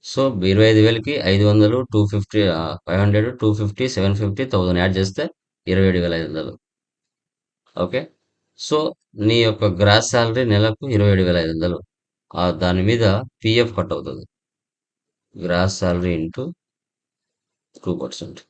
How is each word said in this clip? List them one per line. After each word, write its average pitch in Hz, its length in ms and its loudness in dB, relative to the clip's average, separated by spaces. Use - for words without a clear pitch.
So, - 160 -4
ఇరవై 107 180 6
ఐదు 107 160 6
వేలకి 117 280 0
ఐదు 101 180 2
వందలు, 107 280 4
టూ 104 140 4
ఫిఫ్టీ, 104 340 -2
ఆ, 80 40 -4
ఫైవ్ 87 160 -2
హండ్రెడ్, 104 260 2
టూ 110 120 2
ఫిఫ్టీ, 104 320 -4
సెవెన్ 98 200 0
ఫిఫ్టీ, 101 300 -4
థౌజండ్ 90 360 0
యాడ్ 95 160 2
చేస్తే 98 260 -2
ఇరవై 95 220 2
ఏడు 90 100 2
వేల 85 200 -2
ఐదు 80 100 -6
వందలు. 78 240 -8
ఓకే. 92 260 -4
So, - 180 -2
నీ 117 140 4
యొక్క 110 240 0
గ్రాస్ 104 300 4
శాలరీ 117 420 0
నెలకు 107 360 0
ఇరవై 104 260 4
ఏడు 92 120 2
వేల 87 100 2
ఐదు 80 180 -2
వందలు. 85 240 -2
ఆ, 85 140 -2
దాని 92 260 2
మీద 117 160 2
పీఎఫ్ 117 340 2
కట్ 82 180 -4
అవుతుంది. 69 300 -10
Gross 90 460 -2
salary 90 380 0
into 82 240 -8
టూ - 220 -8
పర్సెంట్. - 420 -12